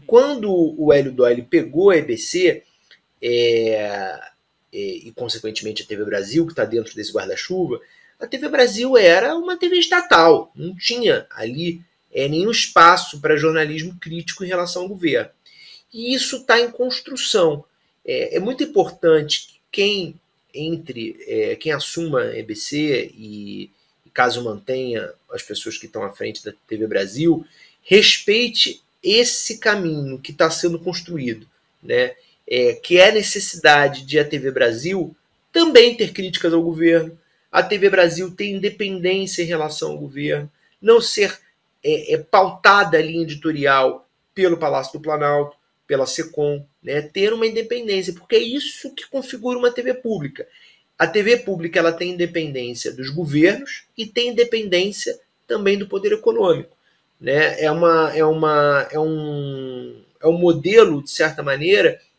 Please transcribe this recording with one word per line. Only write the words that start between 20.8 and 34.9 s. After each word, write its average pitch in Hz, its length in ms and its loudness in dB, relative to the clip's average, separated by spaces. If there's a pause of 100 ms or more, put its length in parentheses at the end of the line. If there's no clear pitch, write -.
é, 110 300 -2
quem 160 140 -4
assuma 143 500 -4
a 113 180 -6
E - 20 -10
B 110 140 -10
C 143 580 -4
e, 104 560 -14 (360)
e - 80 -20
caso 120 300 0
mantenha 117 680 -6 (200)
as 110 120 -12
pessoas - 340 -10
que - 80 -16
estão 107 160 -12
à 98 100 -8
frente 107 320 -12
da 104 100 -14 (120)
T 110 120 -8
V 107 100 -4
Brasil, 110 580 0 (380)
respeite - 960 2 (220)
esse 226 540 0
caminho 160 600 -2
que 139 140 -16
tá 160 180 2
sendo 165 300 -2
construído, 160 680 -8 (380)
né? 120 300 0 (400)
É, 123 200 2
que 175 240 0
é 190 120 10
a 220 40 0
necessidade 147 920 2
de 139 160 0
a 147 60 2
T 147 120 -6
V 131 140 -4
Brasil 135 640 -2 (380)